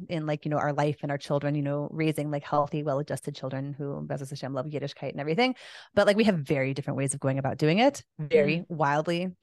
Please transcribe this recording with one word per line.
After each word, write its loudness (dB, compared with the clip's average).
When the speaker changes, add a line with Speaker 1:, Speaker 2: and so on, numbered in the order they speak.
Speaker 1:
in, -2
like, -2
you -2
know, 0
our 0
life 0
and -2
our -2
children, 0
you 0
know, -2
raising, 0
like, -4
healthy, 0
well-adjusted -2
children -6
who, -6
Bezos -6
Hashem, -8
love -4
Yiddishkeit -6
and -8
everything. 2
But, 6
like, 6
we 6
have 4
very 0
different -4
ways 0
of -8
going 0
about -2
doing 4
it, 4
very 4
Speaker 2:
Mm. -8
Speaker 1:
wildly, 0